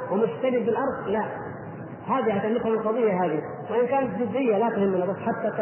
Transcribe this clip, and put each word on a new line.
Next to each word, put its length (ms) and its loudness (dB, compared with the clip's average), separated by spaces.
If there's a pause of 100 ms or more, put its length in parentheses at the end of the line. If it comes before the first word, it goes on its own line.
(120)
ومشتري 520 2
في 60 2
الأرض، 380 -2
لا، 180 0 (840)
هذه 260 2
عشان 200 0
نفهم 200 2
القضية 500 2
هذه، 180 0 (300)
وإن 160 2
كانت 340 0
جزئية 360 2
لا 120 2
تهمنا، 360 2
بس 120 0
حتى 340 -2 (100)